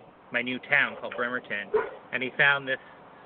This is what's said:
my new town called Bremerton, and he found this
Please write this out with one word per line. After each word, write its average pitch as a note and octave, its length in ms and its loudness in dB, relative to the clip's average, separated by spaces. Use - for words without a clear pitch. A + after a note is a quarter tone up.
my A#2+ 100 0
new B2 180 -2
town C3+ 380 2
called - 200 -10
Bremerton, A#2+ 540 -4
and B2+ 100 -2
he B2+ 80 -4
found C#3+ 360 4
this C3 140 -2